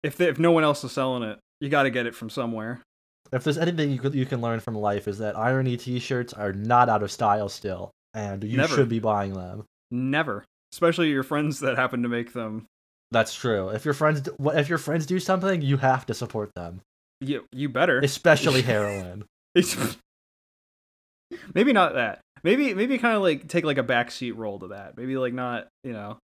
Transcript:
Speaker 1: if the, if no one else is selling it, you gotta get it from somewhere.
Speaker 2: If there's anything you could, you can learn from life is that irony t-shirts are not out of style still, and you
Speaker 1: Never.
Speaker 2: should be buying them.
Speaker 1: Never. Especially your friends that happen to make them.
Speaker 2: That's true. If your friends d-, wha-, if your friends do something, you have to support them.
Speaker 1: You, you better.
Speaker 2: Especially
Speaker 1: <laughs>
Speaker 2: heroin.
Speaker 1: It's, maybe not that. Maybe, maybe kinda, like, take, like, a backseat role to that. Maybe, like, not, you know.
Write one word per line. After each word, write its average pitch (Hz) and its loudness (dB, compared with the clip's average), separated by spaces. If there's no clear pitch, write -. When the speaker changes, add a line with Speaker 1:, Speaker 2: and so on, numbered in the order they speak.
Speaker 1:
if 147 -4
the, 180 4
if 139 -2
no 170 6
one 160 6
else 147 2
is 123 -8
selling 131 -2
it, 107 -8
you 139 -6
gotta 139 4
get 120 -2
it 117 -6
from 110 -12
somewhere. 117 -6
Speaker 2:
If 127 -2
there's 147 2
anything 160 0
you 127 -2
could, 139 -2
you 131 0
can 127 -4
learn 117 -2
from 113 -6
life 104 0
is 101 -6
that 107 -4
irony 123 0
t-shirts 123 -4
are 101 -4
not 117 4
out 107 4
of 98 -4
style 104 0
still, 95 -10
and 101 -6
you 113 -2
Speaker 1:
Never. 147 2
Speaker 2:
should 131 4
be 113 0
buying 104 0
them. 95 -10
Speaker 1:
Never. 131 -2
Especially 170 2
your 135 2
friends 151 -2
that 131 0
happen 127 0
to 120 -2
make 117 -4
them. 110 -8
Speaker 2:
That's 113 2
true. 101 0
If 107 -6
your 147 0
friends 151 2
d-, 135 -8
wha-, 143 0
if 147 2
your 165 0
friends 156 -2
do 180 0
something, 185 0
you 139 2
have 131 2
to 113 -4
support 107 -6
them. 87 -12
Speaker 1:
You, 135 -6
you 139 -4
better. 135 4
Speaker 2:
Especially 139 4
Speaker 1:
<laughs> 117 2
Speaker 2:
heroin. 101 -2
Speaker 1:
It's, 139 2
maybe 240 4
not 185 4
that. 113 -2
Maybe, 247 2
maybe 240 0
kinda, 233 2
like, 160 0
take, 170 0
like, 143 0
a 127 0
backseat 120 -2
role 104 -8
to 92 -14
that. 98 -14
Maybe, 131 -6
like, 127 -2
not, 123 -6
you 127 -10
know. 107 -10